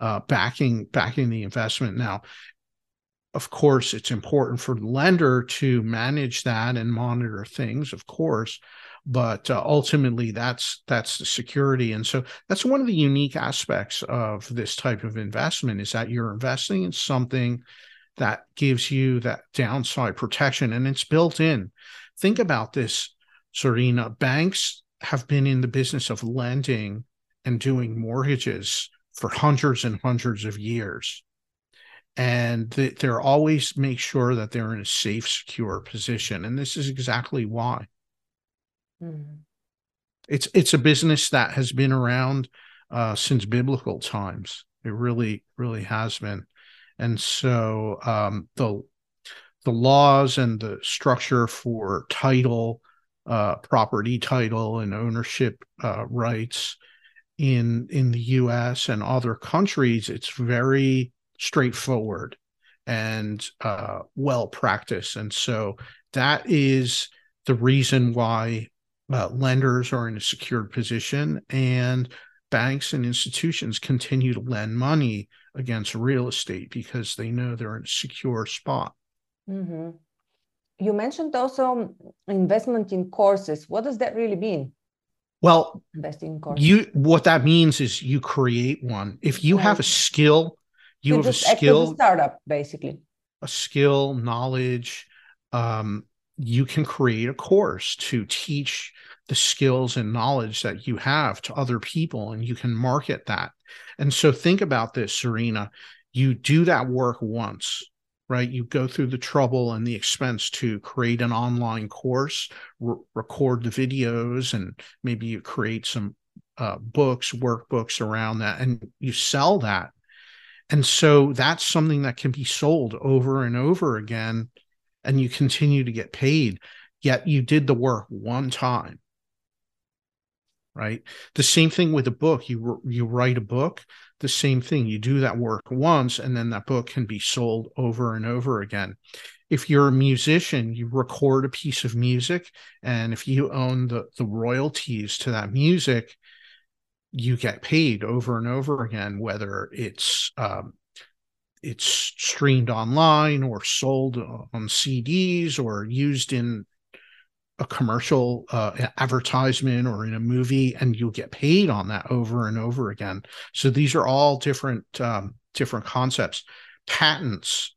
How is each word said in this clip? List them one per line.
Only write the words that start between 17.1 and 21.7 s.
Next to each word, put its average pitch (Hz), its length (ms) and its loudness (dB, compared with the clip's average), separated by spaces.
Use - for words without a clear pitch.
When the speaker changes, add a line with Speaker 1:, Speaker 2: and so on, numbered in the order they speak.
Speaker 1:
that 110 300 -2
gives 131 340 0
you 131 300 0
that 117 220 -4
downside 123 640 -2
protection, 127 560 0
and 127 160 0
it's 135 160 -2
built 160 340 2
in. 143 320 0